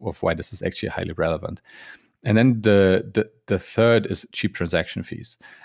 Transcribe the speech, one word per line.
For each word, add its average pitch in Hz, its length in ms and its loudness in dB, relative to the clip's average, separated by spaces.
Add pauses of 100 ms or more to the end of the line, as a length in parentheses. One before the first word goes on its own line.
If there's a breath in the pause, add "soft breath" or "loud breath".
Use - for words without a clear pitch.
of - 160 -10
why 82 140 -2
this - 180 -10
is 98 80 -14
actually - 280 -6
highly 87 240 -8
relevant. 82 480 -4 (640 loud breath)
And 107 140 2
then 117 240 4
the, 98 500 4
the, - 180 0 (180)
the 98 100 0
third 113 480 2
is - 280 -8
cheap - 200 -4
transaction 87 480 -4
fees. - 360 -14 (280 loud breath)